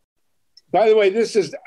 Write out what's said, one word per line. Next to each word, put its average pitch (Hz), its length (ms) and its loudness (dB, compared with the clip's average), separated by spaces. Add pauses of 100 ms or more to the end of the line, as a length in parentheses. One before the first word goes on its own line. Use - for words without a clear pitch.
(720)
By 202 160 2
the 220 80 4
way, 202 140 2
this 220 260 -2
is 165 180 -2 (140)